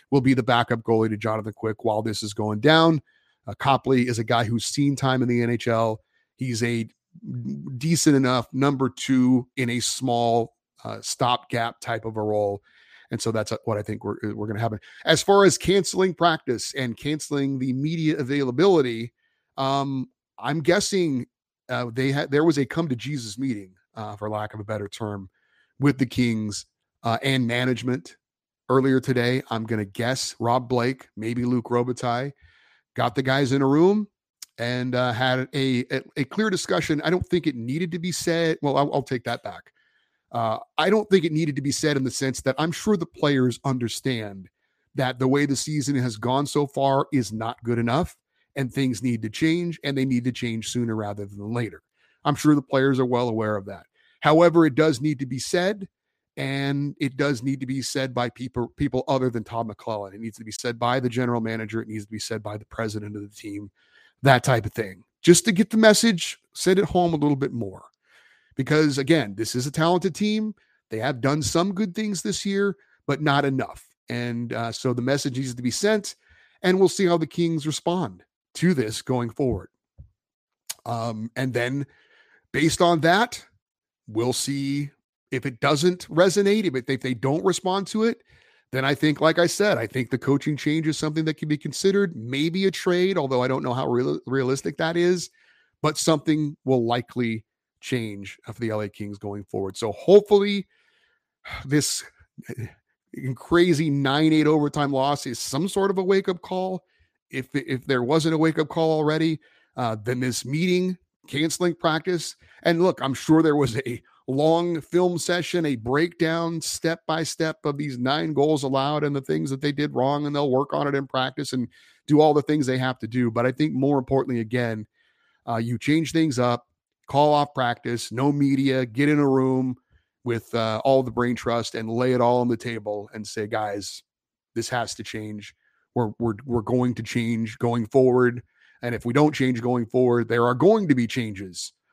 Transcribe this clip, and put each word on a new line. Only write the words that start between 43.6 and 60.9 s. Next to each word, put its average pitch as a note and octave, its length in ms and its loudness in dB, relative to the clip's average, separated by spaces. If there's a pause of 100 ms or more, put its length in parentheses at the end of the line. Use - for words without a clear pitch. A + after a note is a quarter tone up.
understand A2+ 800 -4 (480)
that B2+ 240 -2
the C3 80 2
way C#3+ 180 2
the C#3 120 0
season C#3+ 400 -2
has B2 180 -2
gone B2+ 300 -2
so D3 200 0
far C3+ 460 0
is A2+ 220 -2
not A2 320 -8
good A#2 120 0
enough A#2+ 380 0 (400)
and C3+ 160 -4
things B2+ 320 -2
need A#2+ 200 -2
to A2 60 -6
change, D#3+ 540 -2
and C#3 140 -4
they C3 80 0
need B2 180 0
to B2+ 80 -2
change A2+ 380 -6
sooner A#2 260 -2
rather G#2 300 -6
than G2+ 280 -10
later. A2+ 300 -6 (400)
I'm D3 120 0
sure D3+ 200 4
the C#3+ 60 2
players C3+ 360 2
are C3 80 2
well B2 220 0
aware A2 300 -2
of G2 80 -10
that. G2 220 -16 (340)
However, D#3+ 440 6
it C#3 100 2
does D3+ 260 2
need D3 180 -2
to C#3 60 -6
be C3 120 -6
said, F#3 520 -2 (480)
and C#3 600 -2
it C3+ 200 -4
does C#3 260 0
need C3+ 160 -2
to C3 60 -10
be C3 160 -4
said C3 320 -4
by B2 160 -2
people, B2 480 -8
people C3 320 -2
other B2+ 200 2
than A#2 140 -4
Todd A#2 240 -6
McLellan. G2+ 460 -8
It G#2 80 -16
needs A2+ 160 -10
to A2+ 80 -16
be G#2+ 80 -14
said A#2 260 -8
by B2 220 0